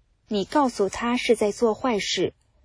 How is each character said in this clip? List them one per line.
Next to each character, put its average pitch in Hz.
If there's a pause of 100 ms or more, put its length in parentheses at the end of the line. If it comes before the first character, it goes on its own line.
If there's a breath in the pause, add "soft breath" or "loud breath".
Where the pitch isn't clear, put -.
(300)
你 196
告 277
诉 202
他 240
是 240
在 208
做 220
坏 220
事， 185 (320)